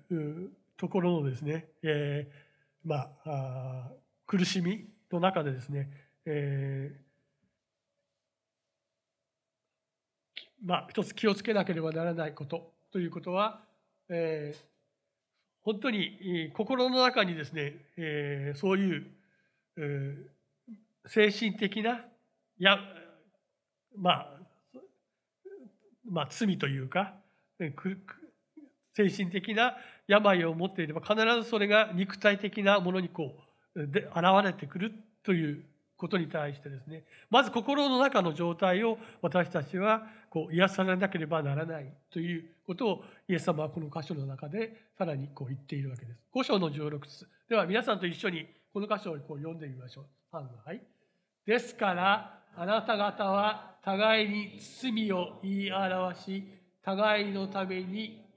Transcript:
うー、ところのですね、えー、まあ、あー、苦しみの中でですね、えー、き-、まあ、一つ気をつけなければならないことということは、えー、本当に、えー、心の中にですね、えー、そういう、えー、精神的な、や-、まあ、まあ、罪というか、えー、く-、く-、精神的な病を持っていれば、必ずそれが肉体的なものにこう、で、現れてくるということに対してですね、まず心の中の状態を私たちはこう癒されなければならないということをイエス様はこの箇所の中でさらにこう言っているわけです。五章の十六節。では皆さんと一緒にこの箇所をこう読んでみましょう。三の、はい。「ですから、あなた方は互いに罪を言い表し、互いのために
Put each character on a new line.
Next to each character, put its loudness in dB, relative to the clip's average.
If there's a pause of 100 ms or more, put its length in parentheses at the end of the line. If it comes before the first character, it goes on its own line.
う -2
ー、 -6 (280)
と -4
こ 0
ろ 2
の 0
で -2
す -10
ね、 -4 (160)
え 0 (580)
ー、 -10
ま 0
あ、 -4 (160)
あ -6
ー、 -20 (300)
苦 2
し 0
み -2 (240)
の -2
中 2
で -2
で -6
す -12
ね、 -6 (340)
え -4 (3500)
ー、 -14
き-、 -14 (160)
ま 0
あ、 -2
一 -2
つ -10
気 0
を 4
つ -8
け 0
な 2
け -2
れ -4
ば -2
な -4
ら 0
な -4
い -10
こ -10
と -10 (180)
と -4
い 0
う -8
こ -10
と -8
は、 0 (480)
え -2
ー、 -20 (1000)
本 -2
当 0
に、 -2
え -10 (260)
ー、 -
心 0
の 4
中 6
に 0
で -6
す -12
ね、 -6 (120)
え -4
ー、 -12
そ 2
う 4
い 2
う、 -10 (680)
え -8 (1200)
ー、 -16
精 6
神 -2
的 -2
な、 -2 (560)
や-、 6 (1160)
ま 2
あ、 -4 (1700)
ま 0
あ、 -4
罪 2
と 0
い -2
う -6
か、 -2 (460)
え -4
ー、 -6
く-、 -6
く-、 -18 (760)
精 4
神 -2
的 -4
な 2 (300)
病 8
を 0
持 -2
っ -4
て -2
い 0
れ -4
ば、 -4
必 2 (280)
ず -10
そ 2
れ 2
が 6
肉 0
体 6
的 -2
な 8
も 0
の 0
に -2
こ -8 (380)
う、 -4
で、 -2
現 -8 (280)
れ 0
て -12
く -8
る -2 (300)
と 2
い 2
う -8 (340)
こ -6
と 0
に -2
対 -4
し -16
て -14
で -12
す -20
ね、 -16 (260)
ま 8
ず -6
心 2
の 4
中 4
の 0
状 -2
態 4
を 0 (240)
私 2
た -2
ち -6
は 2 (240)
こ -4
う -6
癒 6
さ 0
れ 2
な 2
け -2
れ -4
ば 0
な 0
ら -2
な -6
い -14 (180)
と -6
い -4
う -12 (200)
こ -6
と -2
を -2 (240)
イ 2
エ 2
ス -4
様 0
は -4
こ -8
の -8
箇 -8
所 -6
の -6
中 -10
で -8
さ -2
ら -2
に -6
こ -12
う -8
言 -6
っ -14
て -10
い -4
る -6
わ -8
け -16
で -14
す。 -20 (120)
五 2
章 2
の 2
十 -4
六 -8
節。 -18 (220)
で 4
は 6
皆 2
さ 2
ん -2
と 0
一 -4
緒 -2
に -4 (260)
こ -4
の -2
箇 0
所 -6
を -6
こ -12
う -10
読 -8
ん -12
で -12
み -10
ま -14
し -20
ょ -18
う。 -20 (260)
三 -10
の、 -14 (160)
は -10
い。 -12 (640)
「で 4
す -6
か 2
ら、 2 (120)
あ -6
な 2
た 2
方 0
は 0
互 4
い -2
に -4 (220)
罪 0
を -2
言 -2 (160)
い -4
表 0
し、 -8 (380)
互 2
い -4
の -2
た -4
め -4
に -8 (120)